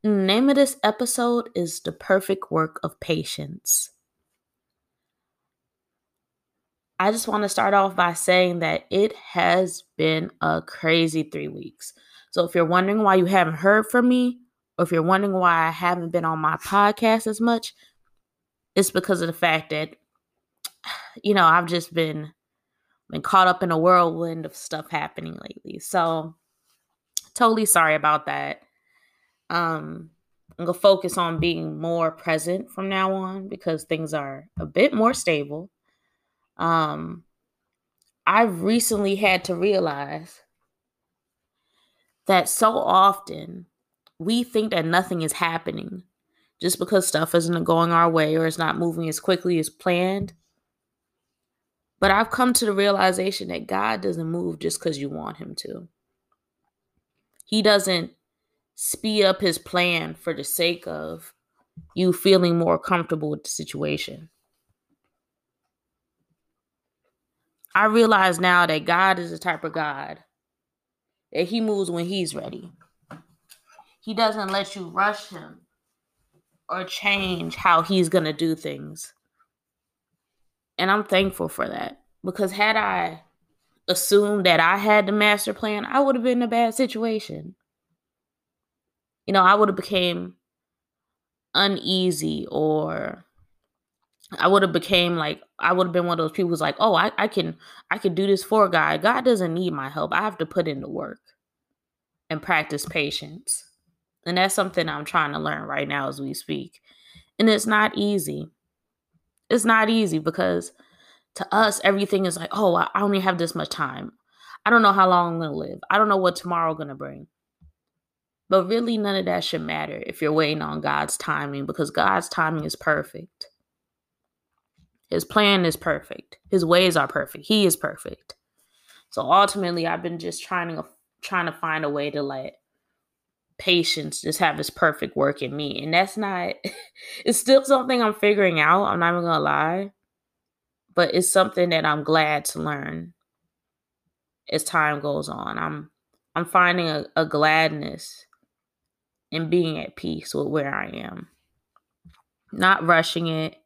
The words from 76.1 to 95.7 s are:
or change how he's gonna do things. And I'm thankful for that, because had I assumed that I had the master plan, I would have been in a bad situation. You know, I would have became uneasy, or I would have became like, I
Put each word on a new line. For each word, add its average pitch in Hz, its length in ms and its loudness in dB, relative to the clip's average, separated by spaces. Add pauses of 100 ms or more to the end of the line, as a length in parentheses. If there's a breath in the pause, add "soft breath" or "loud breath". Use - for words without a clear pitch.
or 185 140 -8
change 185 720 -2
how 165 280 4
he's 180 260 2
gonna 160 240 0
do 160 240 -2
things. 151 580 -12 (1600)
And 185 120 0
I'm 208 140 2
thankful 190 460 0
for - 180 -6
that, - 340 -12 (220)
because 185 280 -2
had 214 240 0
I 175 460 -2 (680)
assumed 202 580 2
that 170 120 6
I 175 200 4
had 214 260 4
the 196 80 -2
master 208 400 2
plan, 208 320 -4
I - 160 0
would 269 160 4
have 233 80 -4
been 247 140 2
in 240 40 0
a 233 60 -2
bad 233 260 2
situation. 220 800 -4 (1700)
You 196 80 -2
know, 190 80 6
I 190 120 8
would 208 140 8
have 190 80 4
became 180 600 -2 (1200)
uneasy, 180 960 -2
or 156 760 -4 (1120)
I 160 100 2
would 196 140 6
have 180 100 0
became 175 440 2
like, 156 260 -4 (160)
I 170 140 0